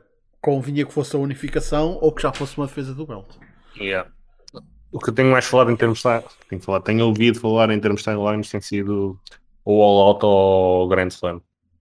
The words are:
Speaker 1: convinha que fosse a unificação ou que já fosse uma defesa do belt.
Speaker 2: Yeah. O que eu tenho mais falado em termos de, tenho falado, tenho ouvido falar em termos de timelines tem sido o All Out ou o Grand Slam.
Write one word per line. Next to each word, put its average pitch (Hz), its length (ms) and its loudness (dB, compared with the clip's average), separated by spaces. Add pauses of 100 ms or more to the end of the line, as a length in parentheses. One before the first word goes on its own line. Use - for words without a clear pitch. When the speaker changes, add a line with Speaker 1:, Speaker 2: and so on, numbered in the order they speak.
(400)
Speaker 1:
convinha 143 460 -2
que - 80 -18
fosse 139 200 -6
a 147 60 -2
unificação 147 800 -4
ou 156 140 2
que - 80 -12
já 143 100 -2
fosse - 260 -10
uma 143 100 -6
defesa 135 260 -12
do 151 120 -14
belt. 110 300 -18 (400)
Speaker 2:
Yeah. 98 340 -6 (800)
O - 100 -10
que - 100 -4
eu 113 40 -2
tenho 131 160 2
mais 127 160 4
falado 127 240 2
em 120 60 2
termos 113 260 0
de, 117 220 -2 (240)
tenho 95 140 -10
falado, 95 220 -4
tenho 113 220 0
ouvido 113 360 2
falar 110 300 2
em 104 80 0
termos 104 220 -2
de - 80 -8
timelines 104 400 -4
tem 101 120 -8
sido 98 580 -6 (460)
o 104 180 4
All 101 160 6
Out 101 260 4
ou 95 600 4
o - 20 -4
Grand 92 220 0
Slam. 87 320 -8 (400)